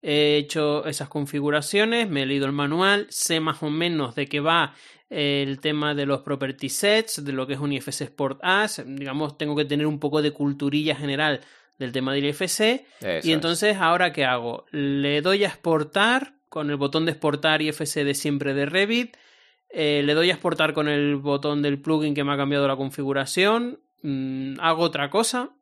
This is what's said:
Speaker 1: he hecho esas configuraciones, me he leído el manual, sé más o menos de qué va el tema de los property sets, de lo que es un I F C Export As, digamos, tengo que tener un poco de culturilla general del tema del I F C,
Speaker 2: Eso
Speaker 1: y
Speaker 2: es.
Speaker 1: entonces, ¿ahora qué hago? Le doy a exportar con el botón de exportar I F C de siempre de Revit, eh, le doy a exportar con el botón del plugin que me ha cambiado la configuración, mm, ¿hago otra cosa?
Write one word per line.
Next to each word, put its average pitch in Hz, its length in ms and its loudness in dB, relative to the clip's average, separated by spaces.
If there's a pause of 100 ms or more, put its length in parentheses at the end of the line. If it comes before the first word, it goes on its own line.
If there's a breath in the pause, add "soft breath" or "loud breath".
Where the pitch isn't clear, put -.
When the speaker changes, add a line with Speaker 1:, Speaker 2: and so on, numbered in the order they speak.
Speaker 1:
he 147 360 4
hecho 147 480 0
esas 143 220 -6
configuraciones, 151 1000 0
me 143 140 0
he 131 40 -2
leído 139 200 0
el 135 60 -2
manual, 175 580 2
sé - 280 -2
más 160 240 -2
o 156 80 -2
menos 156 460 0
de 143 100 -2
qué 147 140 -4
va 160 340 2 (340 loud breath)
el 143 520 -2
tema 151 340 0
de 143 120 0
los 139 160 0
property 135 460 -4
sets, 208 560 0
de 143 80 -4
lo 131 140 -2
que 139 60 -4
es 135 80 -6
un 143 120 -2
I 139 40 -2
F 131 160 -6
C - 120 -6
Export 135 380 -4
As, 196 420 0
digamos, 139 540 -6
tengo 147 160 -2
que 147 120 0
tener 147 200 0
un 151 140 -2
poco 151 200 0
de 147 120 2
culturilla 143 640 0
general 143 460 -2 (360 loud breath)
del 127 140 -6
tema 131 200 -2
del 139 120 0
I 143 60 0
F 165 180 -4
C, 226 380 0 (120 loud breath)
Speaker 2:
Eso 92 300 -2
Speaker 1:
y - 20 4
Speaker 2:
es. 160 60 6
Speaker 1:
entonces, 170 400 2
¿ahora 175 360 2
qué 139 120 0
hago? 120 480 -2
Le 143 500 0
doy 196 220 2
a 190 40 0
exportar 190 880 0 (140)
con 147 220 -6
el 147 60 -2
botón 139 280 0
de 165 80 0
exportar 151 500 0
I 156 60 0
F 151 180 -4
C 147 180 -2
de 143 100 0
siempre 143 380 -2
de 139 140 0
Revit, 208 500 0 (520 soft breath)
eh, 147 360 0
le 147 100 4
doy 170 160 4
a - 20 2
exportar 160 400 0
con 151 160 0
el 147 260 2
botón 143 480 0
del 143 180 0
plugin 151 360 0
que 143 80 0
me 143 80 0
ha 143 40 0
cambiado 139 320 2
la 135 80 0
configuración, 139 1040 0 (220)
mm, 135 580 -4
¿hago 165 220 2
otra 151 260 0
cosa? 233 540 -2